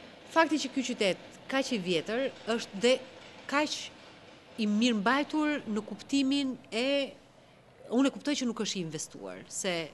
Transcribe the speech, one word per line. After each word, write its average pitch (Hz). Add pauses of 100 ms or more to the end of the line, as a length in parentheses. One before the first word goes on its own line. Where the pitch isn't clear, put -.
(300)
fakti 320
që 254
ky 269
qytet 214 (180)
kaq 269
i 233
vjetër 185 (240)
është 208
dhe 247 (520)
kaq 294 (840)
i 226
mirëmbajtur 247
në 214
kuptimin 269 (120)
e, 233 (960)
unë 262
e -
kuptoj 285
që 247
nuk 220
është 202
i 180
investuar, 156
se - (200)